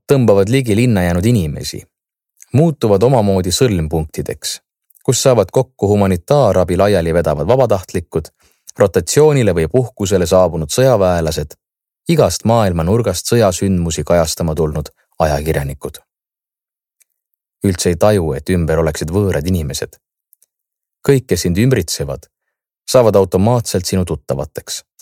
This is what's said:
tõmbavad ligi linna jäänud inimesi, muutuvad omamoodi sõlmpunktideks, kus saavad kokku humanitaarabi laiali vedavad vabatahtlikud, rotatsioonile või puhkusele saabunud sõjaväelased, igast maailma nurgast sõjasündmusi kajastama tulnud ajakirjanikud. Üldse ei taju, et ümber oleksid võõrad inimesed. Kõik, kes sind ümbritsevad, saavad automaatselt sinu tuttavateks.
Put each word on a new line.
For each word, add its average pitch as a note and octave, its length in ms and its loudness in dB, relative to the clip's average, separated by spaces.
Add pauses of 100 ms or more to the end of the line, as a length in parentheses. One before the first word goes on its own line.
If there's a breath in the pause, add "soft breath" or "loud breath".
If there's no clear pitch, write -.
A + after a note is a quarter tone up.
(120)
tõmbavad G#2+ 400 4
ligi C3 240 0
linna A2 300 2
jäänud F2 200 0
inimesi, F2 540 -2 (760)
muutuvad A#2+ 500 2
omamoodi G2+ 520 2
sõlmpunktideks, D#2+ 1040 -4 (440)
kus - 200 -2
saavad A#2 320 4
kokku - 320 -2
humanitaarabi F#2+ 880 2
laiali F2+ 360 2
vedavad D#2 340 -2
vabatahtlikud, G#2 800 -2 (500 loud breath)
rotatsioonile G#2 800 2
või D#2+ 160 0
puhkusele G2+ 560 -2
saabunud E2+ 420 2
sõjaväelased, F2+ 840 0 (540)
igast C#3+ 340 2
maailma G2+ 400 0
nurgast G#2 480 -2
sõjasündmusi F#2 720 0
kajastama E2 520 -2
tulnud D#2 360 -4 (280)
ajakirjanikud. D2 840 -4 (1600)
Üldse F#2+ 240 0
ei F2 60 0
taju, F2+ 420 2
et C#2 120 -10
ümber E2 340 0
oleksid D#2 320 -4
võõrad F2+ 320 -2
inimesed. D#2 480 -4 (1120)
Kõik, C#3 240 2
kes F#2 160 -2
sind F2 100 0
ümbritsevad, F#2+ 680 -2 (640)
saavad A2+ 260 4
automaatselt G2 720 0
sinu F#2 200 -2
tuttavateks. - 800 -10 (180)